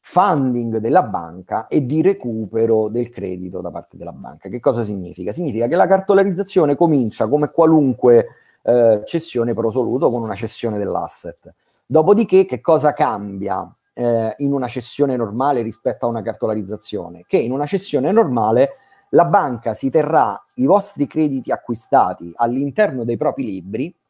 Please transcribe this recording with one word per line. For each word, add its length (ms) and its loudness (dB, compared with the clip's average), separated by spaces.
funding 760 0
della 240 2
banca 640 -6
e 180 0
di 160 0
recupero 880 0
del 220 -4
credito 500 -8
da 100 -8
parte 280 -14
della 140 -12
banca. 360 -16
Che 100 -10
cosa 240 0
significa? 500 -6
Significa 360 -2
che 80 0
la 100 4
cartolarizzazione 920 2
comincia 520 2
come 220 0
qualunque, 760 6
eh, 420 4
cessione 480 -4
pro 180 -2
soluto 380 0
con 140 -2
una 120 -6
cessione 440 -6
dell'asset. 720 -8
Dopodiché 640 4
che 160 -6
cosa 320 2
cambia, 760 -4
eh, 460 0
in 160 0
una 140 -2
cessione 460 -2
normale 460 -2
rispetto 460 -6
a 20 0
una 140 -4
cartolarizzazione? 1040 -6
Che 100 -2
in 160 0
una 140 -4
cessione 440 -2
normale 680 2
la 160 6
banca 480 0
si 160 -4
terrà 520 2
i 100 0
vostri 420 2
crediti 460 -2
acquistati 840 0
all'interno 680 -2
dei 140 -2
propri 260 -2
libri 500 -8